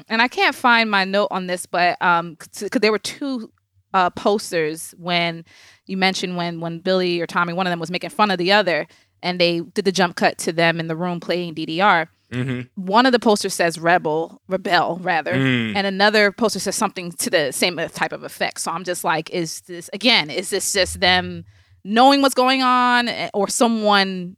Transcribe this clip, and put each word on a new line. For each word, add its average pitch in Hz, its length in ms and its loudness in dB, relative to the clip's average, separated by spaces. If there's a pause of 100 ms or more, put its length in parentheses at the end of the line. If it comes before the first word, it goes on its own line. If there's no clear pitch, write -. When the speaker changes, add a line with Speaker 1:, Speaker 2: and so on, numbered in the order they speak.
Speaker 1:
And 226 140 0
I 247 60 2
can't 359 260 0
find 233 360 4
my 196 140 2
note 196 260 0
on 185 160 -6
this, 180 200 -6
but, 175 360 0
um, 170 340 2 (160)
c-, 202 160 -8
'cause 240 120 0
there 214 120 4
were 202 60 0
two, 262 540 -8 (420)
uh, 180 160 2
posters 165 880 -2
when 170 460 -2 (420)
you 190 100 -6
mentioned 185 400 0
when, 170 240 -4
when 165 200 -8
Billy 180 400 0
or 165 60 -4
Tommy, 175 260 -2
one 185 140 -2
of 180 40 0
them 170 100 -4
was 165 100 -6
making 180 200 -6
fun 214 200 2
of 180 80 -2
the 175 140 0
other, 175 340 2 (360)
and 180 180 -4
they 170 200 2
did 180 240 -6
the 190 80 2
jump 175 240 0
cut 190 220 0
to 180 140 -4
them 165 280 2
in 160 60 -6
the 160 100 -4
room 175 240 -4
playing 170 340 -4
D 156 120 -6
D 160 140 -4
R. 180 300 2 (200)
Speaker 2:
Mm-hmm. 127 560 -6
Speaker 1:
One 226 200 4
of 262 60 4
the 233 60 4
posters 226 360 2
says 165 240 0
rebel, 165 720 0
rebel, 180 540 0
rather, 170 300 -2
Speaker 2:
Mm. 123 420 0
Speaker 1:
and 196 120 -2
another 202 440 2
poster 208 280 -2
says 185 180 -6
something 185 360 -4
to - 180 -6
the 147 220 -2
same 180 240 -2 (180)
type 160 180 -4
of 147 100 -12
effect. - 380 -8
So 175 100 -6
I'm 170 140 -6
just 175 180 -6
like, 160 280 -2
is 170 320 -6
this, 175 320 -18
again, 202 340 2
is 170 220 -6
this - 240 -2
just 185 260 0
them 180 440 0 (400)
knowing 262 360 6
what's 269 140 2
going 262 280 2
on, 247 460 2
eh, 165 240 -6
or 196 160 -2
someone 196 880 2